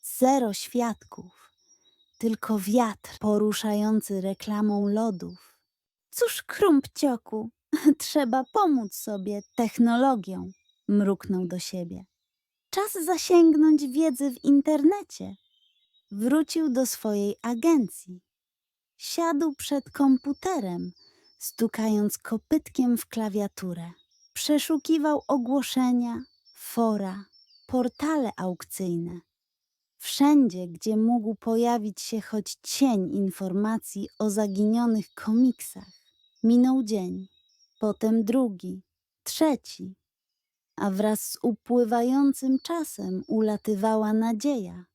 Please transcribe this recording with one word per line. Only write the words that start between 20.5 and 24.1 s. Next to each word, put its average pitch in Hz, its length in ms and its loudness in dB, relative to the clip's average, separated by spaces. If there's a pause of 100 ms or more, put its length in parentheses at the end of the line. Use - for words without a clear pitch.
stukając 214 760 -2
kopytkiem 247 800 -2
w - 80 -6
klawiaturę. 190 840 -6 (420)